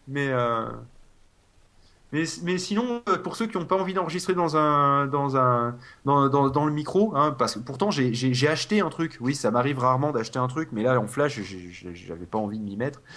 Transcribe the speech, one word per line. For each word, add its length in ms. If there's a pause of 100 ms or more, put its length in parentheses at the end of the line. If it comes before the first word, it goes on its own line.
Mais, 240
euh, 360 (1500)
mais, 100 (200)
mais 140
sinon, 520
euh, 80
pour 180
ceux 120
qui 100
ont 80
pas 100
envie 180
d'enregistrer 420
dans 200
un, 520
dans 280
un, 400 (300)
dans, 240
dans, 180
dans 180
le 60
micro, 460
hein, 200
parce 180
que 40
pourtant 320
j'ai, 220
j'ai, 200
j'ai 140
acheté 320
un 100
truc. 300
Oui, 160
ça 160
m'arrive 280
rarement 340
d'acheter 260
un 80
truc, 240
mais 120
là 140
en 100
flash, 340
j'ai, 280
j'ai, 240
j'avais 320
pas 120
envie 220
de 40
m'y 140
mettre. 240 (160)